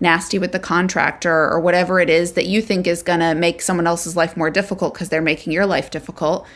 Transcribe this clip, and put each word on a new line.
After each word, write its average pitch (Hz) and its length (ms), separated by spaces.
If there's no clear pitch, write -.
nasty 175 380
with 185 140
the 185 60
contractor 175 720
or 165 100
whatever 180 400
it 175 100
is 170 240
that 175 140
you 202 140
think 190 260
is 170 160
gonna 165 320
make 170 260
someone 170 260
else's 170 300
life 175 180
more 160 140
difficult 185 460
'cause 170 140
they're 160 120
making 156 320
your 190 120
life 170 260
difficult. - 540